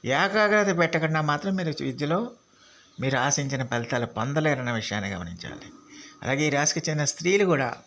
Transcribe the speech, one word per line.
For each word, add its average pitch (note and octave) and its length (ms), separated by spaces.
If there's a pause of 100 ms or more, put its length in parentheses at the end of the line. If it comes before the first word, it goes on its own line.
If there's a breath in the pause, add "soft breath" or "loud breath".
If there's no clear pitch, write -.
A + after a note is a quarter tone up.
ఏకాగ్రత G3 720
పెట్టకుండా D#3+ 420
మాత్రం D3+ 340
మీరు E3 260
విద్యలో D3 500 (720 soft breath)
మీరు C3 180
ఆశించిన C3+ 460
ఫలితాలు A#2+ 420
పొందలేరన్న C3 680
విషయాన్ని G#2 380
గమనించాలి. F2 640 (500 loud breath)
అలాగే C#3 240
ఈ D3 40
రాశికి D3+ 400
చెందిన D3+ 140
స్త్రీలు F#3 400
కూడా C3+ 300 (120)